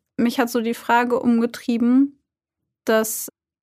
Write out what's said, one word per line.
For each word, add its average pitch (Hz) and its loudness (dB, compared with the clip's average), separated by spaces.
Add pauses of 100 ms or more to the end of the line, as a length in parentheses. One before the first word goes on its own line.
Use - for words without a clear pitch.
(180)
mich 233 0
hat 240 0
so 240 -2
die 226 -4
Frage 240 0
umgetrieben, 240 0 (640)
dass, 220 -2 (340)